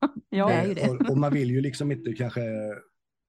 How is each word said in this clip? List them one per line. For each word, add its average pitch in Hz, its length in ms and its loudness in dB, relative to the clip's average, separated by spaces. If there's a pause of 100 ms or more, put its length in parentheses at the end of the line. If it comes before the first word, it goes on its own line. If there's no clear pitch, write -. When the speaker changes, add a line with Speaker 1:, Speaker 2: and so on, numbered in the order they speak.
Speaker 1:
<laughs> - 280 -4
Ja. 196 180 2
Speaker 2:
Det 202 60 4
är 175 140 2
ju 202 60 0
det. 131 160 2
Speaker 3:
Och, 127 200 0
och 135 80 4
man 143 160 4
vill 135 180 2
ju 131 100 2
liksom 143 300 -2
inte 113 220 -4
kanske 123 280 -4 (880)